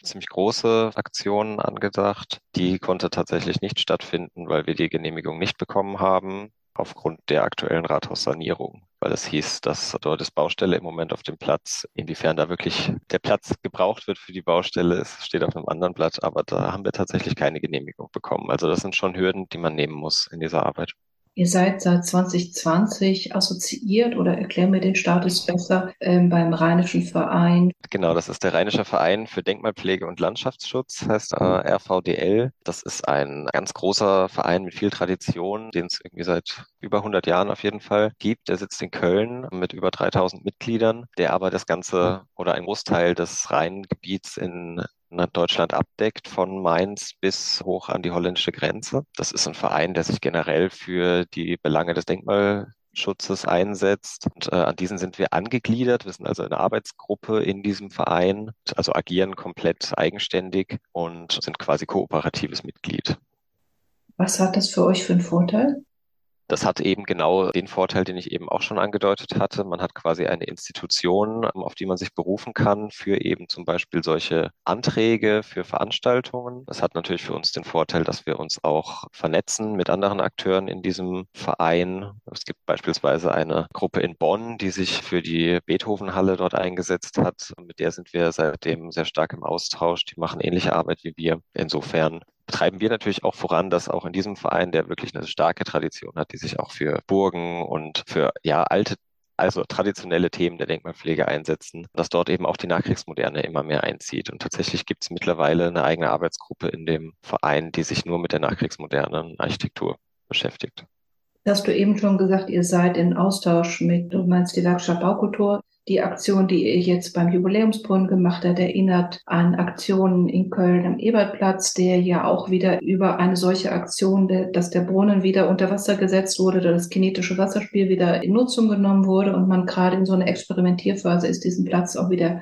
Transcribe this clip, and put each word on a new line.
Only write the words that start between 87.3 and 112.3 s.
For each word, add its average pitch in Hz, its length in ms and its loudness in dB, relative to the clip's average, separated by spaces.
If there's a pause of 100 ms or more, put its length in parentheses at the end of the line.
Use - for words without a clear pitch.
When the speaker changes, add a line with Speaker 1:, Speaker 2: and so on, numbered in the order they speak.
Speaker 1:
Mit 87 180 -16
der 85 120 0
sind 87 220 -12
wir 85 180 2
seitdem 80 640 -2
sehr 82 100 -2
stark 80 300 -2
im 85 100 -10
Austausch. 85 640 -2
Die - 120 -18
machen 82 220 -4
ähnliche 87 320 0
Arbeit 82 320 0
wie 82 140 -8
wir. 80 240 0 (120)
Insofern 80 680 -2 (280)
treiben 90 300 0
wir 107 100 2
natürlich 107 360 -2
auch - 100 0
voran, 87 340 0
dass 87 200 0
auch - 160 -4
in 87 80 -8
diesem 98 240 -2
Verein, - 340 0
der 80 160 0
wirklich - 260 -8
eine - 140 -8
starke - 380 0
Tradition - 500 -6
hat, 78 160 -4
die - 60 -16
sich - 240 -6
auch - 100 -12
für 76 340 -4
Burgen 87 560 0
und 78 460 -6
für, 76 240 2 (100)
ja, 78 220 2
alte, 98 320 0 (400)
also 92 300 0
traditionelle 90 640 0
Themen 85 280 -2
der 82 80 -4
Denkmalpflege - 600 -2
einsetzen, 78 680 -4
dass 82 140 -2
dort 87 220 2
eben 90 160 0
auch - 100 0
die - 120 -8
Nachkriegsmoderne - 760 -2
immer - 220 -2
mehr 78 200 -2
einzieht. - 460 -6
Und - 120 -12
tatsächlich - 440 -4
gibt's - 240 -6
mittlerweile 85 580 2
eine 85 160 0
eigene 82 260 2
Arbeitsgruppe - 600 -4
in 80 160 -8
dem 80 360 -4
Verein, 78 520 0
die 82 100 -2
sich - 220 -4
nur 87 120 -2
mit 85 140 -4
der 78 80 0
nachkriegsmodernen 78 1040 -4
Architektur - 560 -6 (320)
beschäftigt. - 560 -6 (600)
Speaker 2:
Hast 202 220 2
du 214 80 2
eben 202 220 4
schon 196 200 4
gesagt, 190 320 2